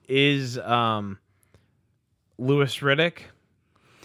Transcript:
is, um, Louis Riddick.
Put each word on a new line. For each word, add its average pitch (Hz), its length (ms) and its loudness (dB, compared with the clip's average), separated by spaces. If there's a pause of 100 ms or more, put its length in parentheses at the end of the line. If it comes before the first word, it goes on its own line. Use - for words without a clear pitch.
is, 135 500 0
um, 110 600 -2 (1160)
Louis 135 420 0
Riddick. 147 400 0 (880)